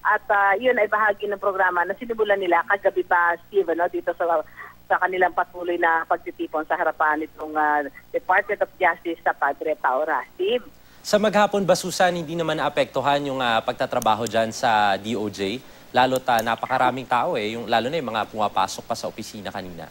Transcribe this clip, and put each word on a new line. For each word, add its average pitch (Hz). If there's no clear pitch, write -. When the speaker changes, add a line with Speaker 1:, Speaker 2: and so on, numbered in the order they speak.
Speaker 1:
at, 208
ah, 196
yun 247
ay 208
bahagi 208
ng 196
programa 185
na 190
sinimulan 214
nila 190
kagabi 185
pa, 170
Steve, 190
ano, 165
dito 175
sa, 165
sa 180
kanilang 185
patuloy 175
na 165
pagtitipon 170
sa 165
harapan 156
nitong, 156
ah, 147
Department 196
of 185
Justice 170
sa 170
Padre 151
Paura. 143
Steve? 220
Speaker 2:
Sa -
maghapon 202
ba, 175
Susan, 180
hindi 170
naman 160
naapektuhan 143
yung, 135
ah, 117
pagtatrabaho 117
dyan 113
sa 107
D 107
O 107
J? 98
Lalo't, 131
ah, 113
napakaraming 127
tao, 131
eh, 110
yung, 117
lalo 113
na 165
yung 120
mga 104
pumapasok 101
pa -
sa 92
opisina 104
kanina. 90